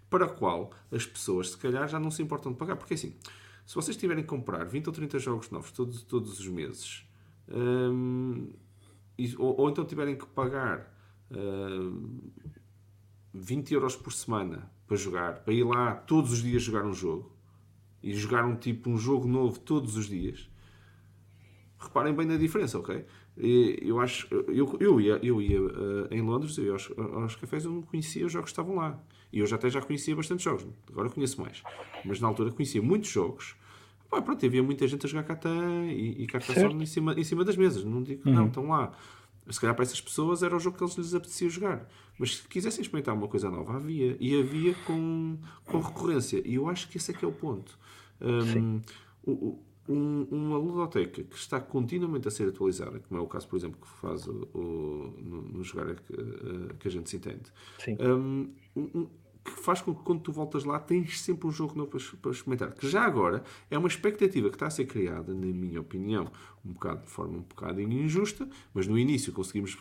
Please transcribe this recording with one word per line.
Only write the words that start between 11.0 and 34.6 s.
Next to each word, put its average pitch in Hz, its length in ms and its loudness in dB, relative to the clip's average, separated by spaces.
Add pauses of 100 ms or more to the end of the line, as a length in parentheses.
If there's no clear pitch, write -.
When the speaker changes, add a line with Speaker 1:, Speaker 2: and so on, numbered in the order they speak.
Speaker 1:
hum, 98 880 -6 (1120)
vinte 123 400 -4
euros 131 220 2
por - 160 -12
semana 95 580 -4 (160)
para 104 120 0
jogar, 90 460 -2
para 107 100 2
ir 120 100 6
lá 120 320 2
todos 151 380 4
os 117 80 0
dias 120 200 2
jogar 107 240 0
um 101 80 -2
jogo, 87 380 -4 (720)
e 104 100 -4
jogar 113 320 2
um 120 100 0
tipo, 117 340 -2
um 117 80 2
jogo 123 300 2
novo 123 320 2
todos 131 380 0
os 107 100 -2
dias, 95 420 -6 (1300)
reparem 147 340 2
bem 160 120 2
na 160 120 4
diferença, 160 420 2
ok? - 260 -4 (320)
E 117 440 8
eu 113 180 2
acho, 123 280 0 (200)
eu, 139 320 4
eu 190 200 10
ia, 104 240 6
eu 117 180 4
ia, 101 180 4
eh, 98 560 0
em 113 60 2
Londres, 135 360 0
eu 101 80 0
ia 101 60 2
aos, 98 260 -2
aos 113 380 -4
cafés, 151 300 -6
eu 165 60 -2
não 170 120 -4
conhecia 160 420 -4
os 170 60 -2
jogos 170 180 -4
que - 40 -10
estavam 180 220 -2
lá. 156 240 -2 (320)
E 104 80 0
eu 104 60 4
já 110 120 2
até 127 120 2
já 135 120 0
conhecia 147 340 -2
bastante 180 280 -2
jogos, 143 220 0 (240)
agora 113 200 -2
conheço 131 300 -2
mais. 90 220 -8 (420)
Mas 95 160 -2
na 113 80 4
altura 113 240 2
conhecia 123 300 0
muitos 190 280 4
jogos. - 460 0 (540)
Pá, - 120 2
pronto, 254 220 -2
havia 127 200 6